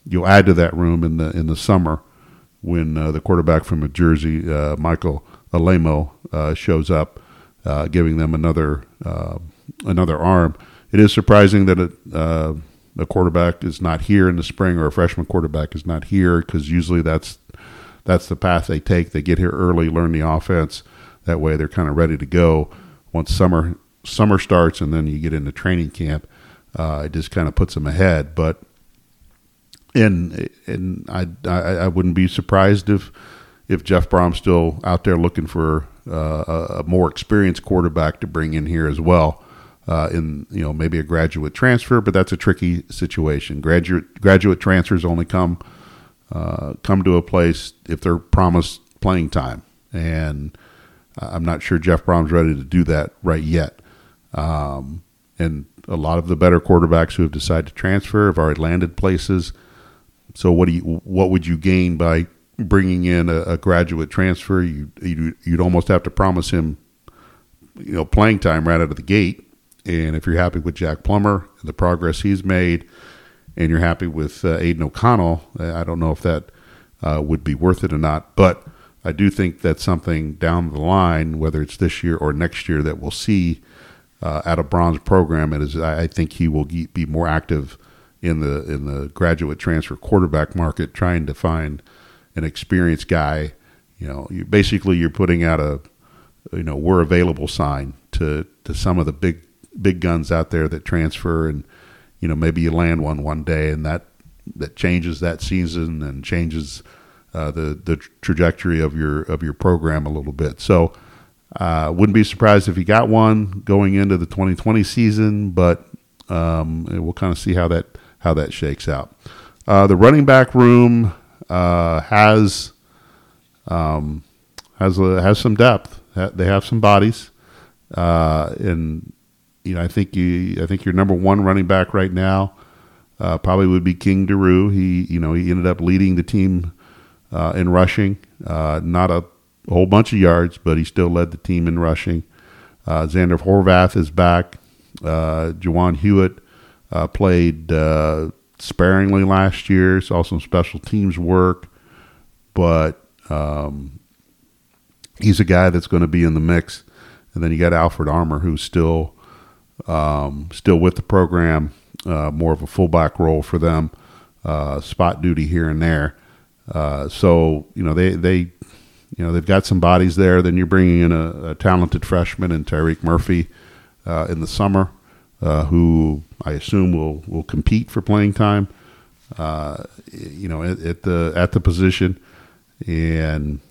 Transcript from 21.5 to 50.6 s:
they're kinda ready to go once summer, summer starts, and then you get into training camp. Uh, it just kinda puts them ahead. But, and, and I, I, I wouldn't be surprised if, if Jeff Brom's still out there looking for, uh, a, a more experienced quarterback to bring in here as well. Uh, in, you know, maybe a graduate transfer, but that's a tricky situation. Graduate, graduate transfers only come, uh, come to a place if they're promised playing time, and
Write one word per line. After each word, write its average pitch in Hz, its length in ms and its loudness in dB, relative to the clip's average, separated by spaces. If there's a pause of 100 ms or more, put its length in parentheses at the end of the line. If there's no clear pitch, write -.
they're 76 100 -2
kinda 78 240 -4
ready 78 260 0
to 71 100 -8
go 80 420 2 (440)
once 82 220 -2
summer, 85 420 2 (280)
summer 104 340 2
starts, 85 420 2
and 76 140 -2
then 78 140 0
you 76 100 -4
get 78 140 -4
into 71 180 -4
training 85 400 -2
camp. 76 380 -6 (480)
Uh, 78 300 -4
it 76 60 -10
just 80 200 -8
kinda 80 180 -2
puts - 240 -2
them 73 140 -4
ahead. 78 480 0
But, 82 260 -2 (1300)
and, 87 520 2 (180)
and 90 420 -8
I, 90 180 -4 (180)
I, 90 140 -2
I 87 300 -2
wouldn't 90 260 0
be 92 140 2
surprised 98 600 2
if, 101 220 0 (560)
if 90 160 -2
Jeff 90 260 0
Brom's 87 280 2
still 82 480 0
out 90 180 -2
there 92 140 2
looking 85 320 -2
for, 78 400 -2 (200)
uh, 78 380 -4
a, 82 200 -4 (120)
a 85 60 -8
more 87 260 2
experienced 98 540 0
quarterback 82 560 0
to - 80 -8
bring 78 260 -4
in 76 120 -2
here 80 200 -2
as 73 140 -4
well. 80 400 2 (460)
Uh, 82 240 -2
in, 78 400 -6
you 92 120 -6
know, 76 100 -4
maybe 80 260 -2
a 78 40 -2
graduate 78 500 -2
transfer, 123 480 2
but 101 140 -2
that's 92 180 2
a 87 60 -4
tricky 87 500 0
situation. 76 720 -4
Graduate, 85 580 0
graduate 95 400 4
transfers 92 460 0
only 85 220 -2
come, 87 320 -2 (760)
uh, 82 400 -6 (100)
come 98 220 0
to 90 140 4
a 85 40 0
place 85 520 0 (120)
if 80 140 -6
they're 85 160 0
promised 87 640 0 (220)
playing 90 260 0
time, 64 320 -6 (320)
and 80 640 -6 (600)